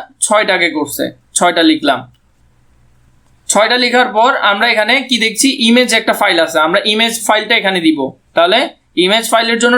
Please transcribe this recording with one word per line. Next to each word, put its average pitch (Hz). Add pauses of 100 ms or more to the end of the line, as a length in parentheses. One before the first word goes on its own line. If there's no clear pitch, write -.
(240)
ছয়টাকে 196
করছে, 143 (320)
ছয়টা 170
লিখলাম। 147 (1500)
ছয়টা 220
লেখার 240
পর 233 (200)
আমরা 226
এখানে 214 (140)
কি 240
দেখছি? 220 (200)
ইমেজ 240 (100)
একটা 220
ফাইল 185
আছে, 160
আমরা 180 (140)
ইমেজ 226 (120)
ফাইলটা 214
এখানে 185
দিব। 156 (380)
তাহলে 180 (460)
ইমেজ 220
ফাইলের 226
জন্য 240